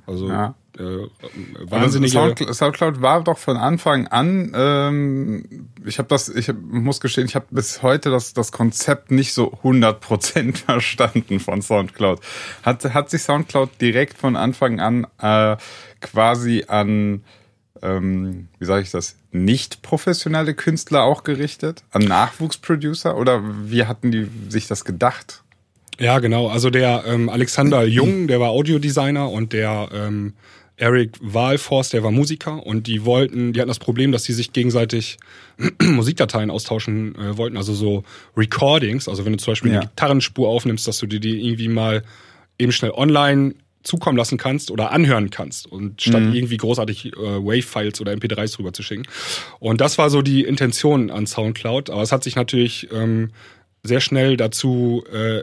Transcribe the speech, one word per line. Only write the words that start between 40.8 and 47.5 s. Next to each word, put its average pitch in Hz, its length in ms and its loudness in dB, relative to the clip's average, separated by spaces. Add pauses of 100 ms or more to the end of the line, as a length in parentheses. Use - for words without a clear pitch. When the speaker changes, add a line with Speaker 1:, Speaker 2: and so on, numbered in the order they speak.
Speaker 1:
dass 107 120 -4
du 113 80 -6
dir 107 120 -4
die 110 280 -4
irgendwie 113 200 -2
mal 110 360 0 (560)
eben 123 120 2
schnell 120 200 0
online 143 640 2 (260)
zukommen 160 380 0
lassen 117 180 0
kannst 135 320 -4
oder 110 220 -4
anhören 123 400 4
kannst - 340 -10
und 98 340 -10
statt 117 220 4
Speaker 2:
Mhm. 110 120 4
Speaker 1:
irgendwie 123 240 -2
großartig, 110 500 -2
äh, - 100 -16
Wave-Files 104 800 -2